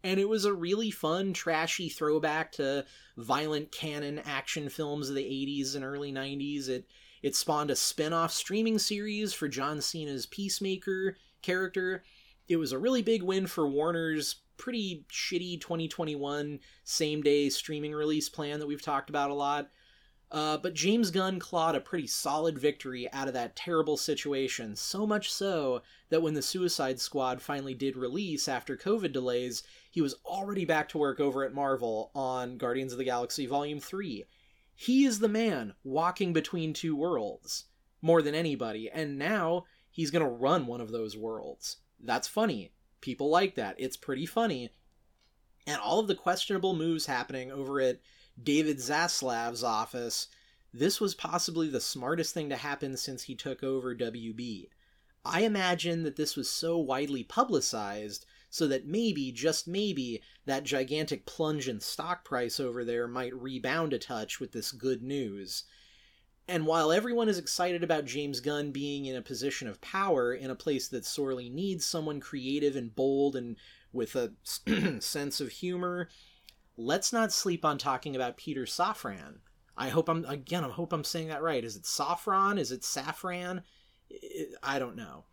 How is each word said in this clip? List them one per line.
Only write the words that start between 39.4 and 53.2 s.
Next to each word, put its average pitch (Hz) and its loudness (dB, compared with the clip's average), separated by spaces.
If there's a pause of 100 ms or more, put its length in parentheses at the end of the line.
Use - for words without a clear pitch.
he's 156 -2
gonna 156 4
run 131 4
one 120 -4
of 110 -6
those 110 -4
worlds. 110 -8 (220)
That's 113 2
funny. 165 0 (300)
People 139 0
like 185 6
that. 101 -4
It's 131 -4
pretty 135 -4
funny. 151 0 (960)
And 147 -4
all 196 4
of 214 2
the 196 4
questionable 185 0
moves 160 0
happening 131 -4
over 139 -2
at 127 4 (420)
David 147 4
Zaslav's 123 0
office, 113 0 (460)
this 151 2
was 196 2
possibly 165 0
the 123 0
smartest 151 -2
thing 151 -4
to 139 -2
happen 139 -4
since 127 -6